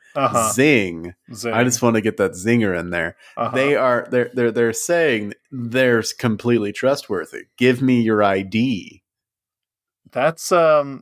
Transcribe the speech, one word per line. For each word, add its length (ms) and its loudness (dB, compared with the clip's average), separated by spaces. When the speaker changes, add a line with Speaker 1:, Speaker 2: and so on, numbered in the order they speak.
Speaker 1:
Uh-huh. 380 0
Speaker 2:
zing. 600 0
Speaker 1:
Zing. 200 -6
Speaker 2:
I 120 4
just 160 -2
wanna 200 4
get 160 -2
that 140 0
zinger 480 0
in 100 -8
there. 280 -6
Speaker 1:
Uh-huh. 180 -4
Speaker 2:
They 220 0
are, 340 0
they're, 240 -2
they're, 180 0
they're 220 0
saying 600 -2
they're 480 0
s-, 140 -6
completely 580 0
trustworthy. 720 -4
Give 240 4
me 200 2
your 220 4
I 200 2
D. 600 -4
Speaker 1:
That's, 420 -2
um, 480 2